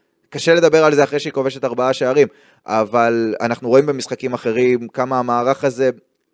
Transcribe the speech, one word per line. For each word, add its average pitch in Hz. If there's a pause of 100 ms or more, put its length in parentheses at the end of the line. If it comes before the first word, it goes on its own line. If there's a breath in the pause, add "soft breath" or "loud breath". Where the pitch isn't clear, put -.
(300 soft breath)
קשה 165
לדבר 160
על 151
זה 143
אחרי 143
שהיא 143
כובשת 135
ארבעה 127
שערים, 135 (380 soft breath)
אבל 113
אנחנו 117
רואים 135
במשחקים 127
אחרים 120
כמה 131
המערך 123
הזה, 131 (440)